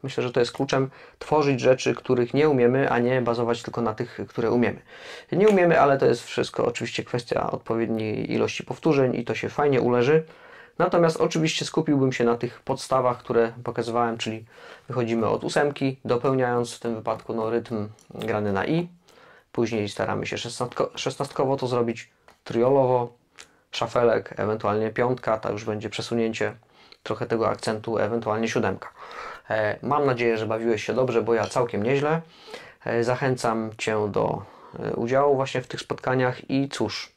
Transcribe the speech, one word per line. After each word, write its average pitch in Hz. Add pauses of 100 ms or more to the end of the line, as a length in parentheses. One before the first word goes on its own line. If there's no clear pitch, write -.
myślę, 135
że 123
to 127
jest 120
kluczem 135 (300)
tworzyć 139
rzeczy, 123
których 123
nie 147
umiemy, 131
a 120
nie 123
bazować 117
tylko 117
na 110
tych, -
które 113
umiemy. 117 (520)
Nie 185
umiemy, 175
ale 139
to 131
jest 120
wszystko -
oczywiście 120
kwestia -
odpowiedniej 110
ilości 113
powtórzeń 139
i 117
to 113
się 110
fajnie 143
uleży. 123 (540)
Natomiast 170
oczywiście 160
skupiłbym 139
się 123
na 117
tych 120
podstawach, 127
które 117 (120)
pokazywałem, 117
czyli 110 (420)
wychodzimy 113
od 107
ósemki, 139
dopełniając 123
w -
tym 117
wypadku, 110
no, 110
rytm 113 (240)
grany 104
na 98
I. 170 (640)
Później 110
staramy 104
się -
szesnastko-, -
szesnastkowo 135
to 131
zrobić, 117 (340)
triolowo, 123 (580)
szafelek, 117
ewentualnie 107
piątka, 120
to 110
już 107
będzie 107
przesunięcie 113 (480)
trochę 110
tego 110
akcentu, 110
ewentualnie 110
siódemka. 107 (600)
E, 107
mam 143
nadzieję, 120
że 110
bawiłeś 110
się -
dobrze, 120
bo 113
ja 107
całkiem 113
nieźle. 143 (640)
E, 117
zachęcam 120
Cię 107
do, 107 (380)
e, 107
udziału 135
właśnie 131
w -
tych -
spotkaniach 127
i 139
cóż -